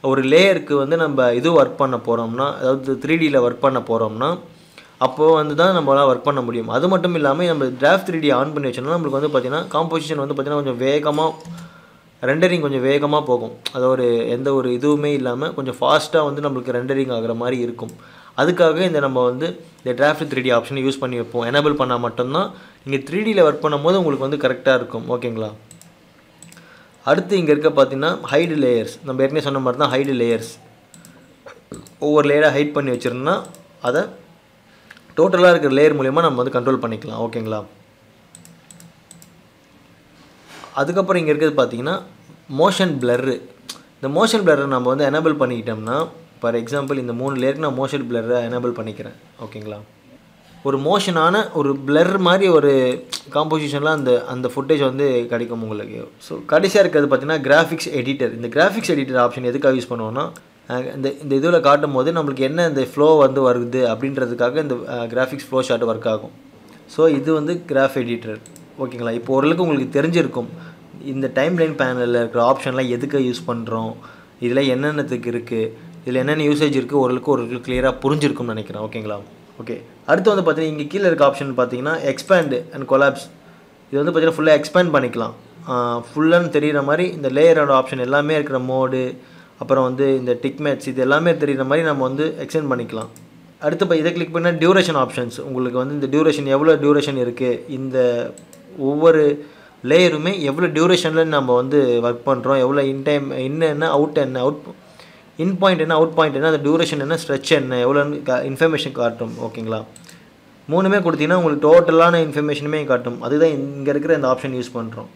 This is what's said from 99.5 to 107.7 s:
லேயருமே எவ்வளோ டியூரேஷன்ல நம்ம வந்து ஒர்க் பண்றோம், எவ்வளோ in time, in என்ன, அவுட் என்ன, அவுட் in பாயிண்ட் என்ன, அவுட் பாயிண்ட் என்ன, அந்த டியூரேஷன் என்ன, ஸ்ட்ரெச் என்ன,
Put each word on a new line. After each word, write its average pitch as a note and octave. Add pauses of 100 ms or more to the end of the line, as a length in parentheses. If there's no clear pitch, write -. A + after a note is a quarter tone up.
லேயருமே E3
எவ்வளோ D3+
டியூரேஷன்ல D#3+
நம்ம C#3
வந்து C3
ஒர்க் A#2+
பண்றோம், C3
எவ்வளோ C3+
in C3+
time, C#3
in C3
என்ன, D#3
அவுட் D3+
என்ன, C3
அவுட் D3 (800)
in F3+
பாயிண்ட் F#3
என்ன, D#3+
அவுட் D#3+
பாயிண்ட் D#3
என்ன, D3+
அந்த C#3+
டியூரேஷன் D#3+
என்ன, D3+
ஸ்ட்ரெச் C#3
என்ன, B2+